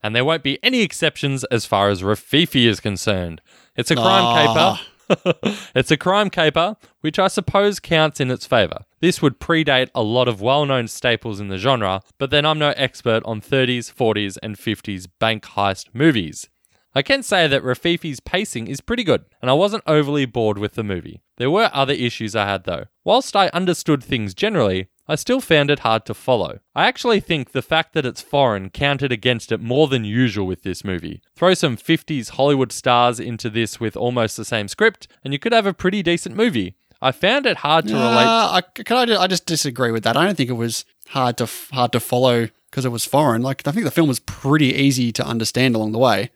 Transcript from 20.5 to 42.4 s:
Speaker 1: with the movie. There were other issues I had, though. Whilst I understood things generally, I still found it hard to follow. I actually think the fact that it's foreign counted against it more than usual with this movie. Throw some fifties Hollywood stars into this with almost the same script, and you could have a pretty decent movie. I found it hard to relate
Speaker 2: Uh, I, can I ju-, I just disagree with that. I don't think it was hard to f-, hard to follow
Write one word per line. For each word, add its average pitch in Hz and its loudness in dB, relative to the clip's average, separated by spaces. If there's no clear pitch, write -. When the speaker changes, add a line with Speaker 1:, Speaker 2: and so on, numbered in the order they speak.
Speaker 1:
with 101 -6
the 113 -6
movie. 90 -8
There 127 -2
were 202 2
other 139 0
issues 113 -4
I 104 0
had, 98 -4
though. 80 -6
Whilst 226 0
I 190 4
understood 165 0
things 107 -4
generally, 110 0
I 156 -2
still 247 -2
found 147 2
it 143 0
hard 113 0
to 110 -8
follow. 104 -2
I 160 2
actually 240 0
think 151 -4
the 131 -4
fact 160 -2
that 147 -2
it's - -6
foreign 110 0
counted 143 -2
against 120 -2
it 113 -2
more 123 2
than 123 -2
usual 104 0
with 92 -6
this 90 -8
movie. 85 -6
Throw 180 4
some 135 0
fifties 151 -2
Hollywood 135 2
stars 123 2
into 113 -6
this 110 -2
with 110 -4
almost 120 -2
the 107 -8
same 104 -4
script, - -2
and 139 -6
you 143 -4
could 233 -2
have 226 4
a 196 0
pretty 190 -2
decent 170 -2
movie. 160 -2
I 131 2
found 254 0
it 208 0
hard 160 2
to 220 -2
relate 226 4
Speaker 2:
Uh, 226 4
I, 185 2
can - -4
I 254 4
ju-, 220 2
I 180 2
just 185 -2
disagree 127 0
with 113 -2
that. 113 4
I 151 4
don't 190 0
think 127 0
it 127 -2
was 117 -4
hard 127 0
to 123 0
f-, - -14
hard 123 2
to 120 0
follow 123 2